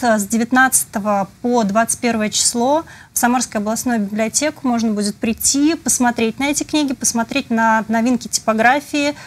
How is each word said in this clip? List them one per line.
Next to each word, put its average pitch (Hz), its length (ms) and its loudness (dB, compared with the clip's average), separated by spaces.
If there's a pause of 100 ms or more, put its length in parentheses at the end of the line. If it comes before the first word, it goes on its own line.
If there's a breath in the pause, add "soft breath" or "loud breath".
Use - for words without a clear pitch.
э, 220 140 4
с 196 80 -4
девятнадцатого 220 1000 0 (120)
по 240 240 2
двадцать 220 340 0
первое 226 300 0
число 262 560 0 (300 loud breath)
в - 40 -4
Самарскую 240 440 0
областную 226 380 -2
библиотеку 226 680 -2
можно 233 240 0
будет 202 240 -2
прийти, 277 580 0
посмотреть 240 640 0
на 269 120 -2
эти 285 120 -2
книги, 294 300 -2
посмотреть 240 560 -2
на 226 400 2
новинки 226 400 0
типографии, 285 840 2 (120)